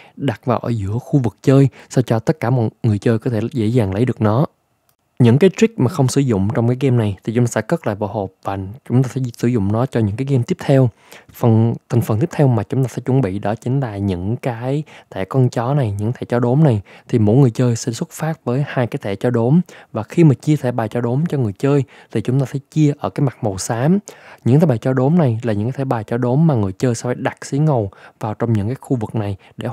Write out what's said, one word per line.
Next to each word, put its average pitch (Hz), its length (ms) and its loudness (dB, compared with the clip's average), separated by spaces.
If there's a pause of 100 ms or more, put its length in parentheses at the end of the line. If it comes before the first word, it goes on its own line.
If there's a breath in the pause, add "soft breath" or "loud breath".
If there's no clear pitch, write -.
(160 loud breath)
đặt 123 300 -6
vào 120 120 0
ở - 120 -6
giữa 104 320 -4
khu - 180 0
vực - 220 -2
chơi, 135 280 4 (200 loud breath)
sao 139 120 0
cho 117 180 0
tất - 200 -2
cả 110 100 -2
mọi 120 200 0 (140)
người 104 160 2
chơi 113 200 0
có 127 120 -6
thể 110 80 -2 (120)
dễ 113 140 -2
dàng 107 280 0
lấy 110 120 0
được 120 160 -2
nó. 113 240 2 (720)
Những 120 180 6
cái 190 200 6
trick 220 220 2
mà 123 100 2
không 135 180 0
sử 139 140 0
dụng 104 340 2
trong 117 120 0
cái 123 120 0
game 131 180 2
này 104 260 0
thì 113 120 -4
chúng 120 100 2
ta - 20 2
sẽ 113 140 -2
cất - 260 -4
lại 107 80 -2
vào 101 140 -6
hộp 98 200 -6 (140)
và 98 140 -6 (320)
chúng 123 140 2
ta 127 100 -6
sẽ 131 80 -4 (160)
sử 147 100 -2
dụng 104 240 0
nó 113 140 0
cho 127 140 -2
những 104 160 0
cái 131 140 -6
game 131 180 2
tiếp 180 120 -4
theo. 131 300 4 (440 loud breath)
Phần, 113 400 2 (160)
thành 117 120 0
phần 110 180 -2
tiếp 160 120 -2
theo 147 160 2
mà 110 160 2
chúng 127 200 -2
ta 123 40 -2
sẽ - 140 -10
chuẩn 131 200 0
bị 98 180 -2
đó 104 160 -4
chính 127 240 -4
là 113 180 -6
những 98 400 -2
cái 131 460 -4 (260 loud breath)
thẻ 95 160 -8
con 127 240 2
chó 123 240 -2
này, 117 260 -2
những 107 140 -2
thẻ - 160 -12
chó 123 100 0
đốm 123 240 2
này. 113 180 4 (260 loud breath)
Thì 123 120 0
mỗi 107 180 4
người 135 140 6
chơi 120 240 0
sẽ - 160 -6
xuất 139 200 -6
phát - 340 -8
với 127 220 -2
hai 123 200 -2
cái 135 140 -8
thẻ 101 140 -6
chó 123 140 -2
đốm. 123 320 2 (300 loud breath)
Và 110 120 -4
khi - 200 0
mà 147 100 6
chia 151 220 -2
thẻ 127 160 -2
bài 123 160 -2
chó 120 140 -4
đốm 127 240 -2
cho 156 120 -4
người 110 220 -2
chơi 139 240 2 (280 loud breath)
thì 113 100 -2
chúng 123 180 0
ta 135 60 0
sẽ 135 140 -8 (120)
chia 151 280 2
ở 107 100 -4
cái 143 160 -2
mặt - 160 -4
màu 101 160 -4
xám. 135 420 0 (460 loud breath)
Những 127 140 6
thẻ 180 60 4
bài 127 120 4
chó 131 160 -2
đốm 135 240 2
này 120 260 2
là 113 100 -2
những 104 180 -2
thẻ 135 140 -6
bài 123 180 -4
chó 120 140 -4
đốm 127 300 2
mà 147 80 2
người 98 160 0
chơi 120 240 -2
sẽ - 80 -8
phải 123 120 -4
đặt - 300 -8
xí 135 120 -6
ngầu 135 340 0 (280 loud breath)
vào 107 140 -6
trong 117 200 -2
những 104 140 -2
cái 127 80 -6
khu 135 220 -4
vực 107 180 -6
này 101 220 -4 (200 soft breath)
để 113 160 -8